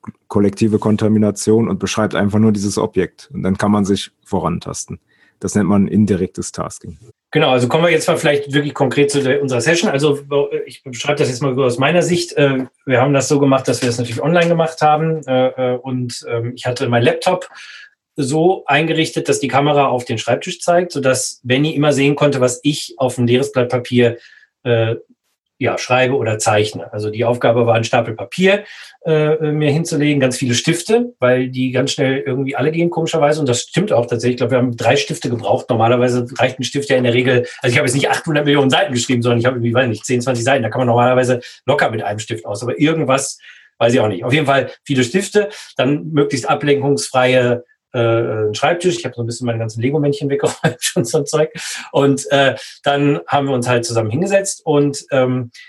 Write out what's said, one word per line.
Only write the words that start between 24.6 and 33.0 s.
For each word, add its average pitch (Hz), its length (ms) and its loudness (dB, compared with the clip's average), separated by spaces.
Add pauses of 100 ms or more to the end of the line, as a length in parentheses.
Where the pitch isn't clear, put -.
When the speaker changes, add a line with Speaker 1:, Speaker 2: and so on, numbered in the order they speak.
Speaker 2:
äh, 113 320 0 (600)
ja, - 220 -2
schreibe 127 380 2
oder 113 240 -2
zeichne. - 520 0
Also 107 180 -6
die 110 140 -4
Aufgabe 120 400 2
war, 110 120 2
einen 117 80 0
Stapel 117 300 -2
Papier, 190 500 0 (420)
äh, 156 460 2
mir 151 180 2
hinzulegen, 147 480 0
ganz 127 180 2
viele 123 160 0
Stifte, 220 680 0
weil 127 280 2
die 127 220 -2
ganz 123 220 -2
schnell 135 340 -2
irgendwie 135 300 -4
alle 143 160 0
gehen, 170 180 0
komischerweise. 156 480 0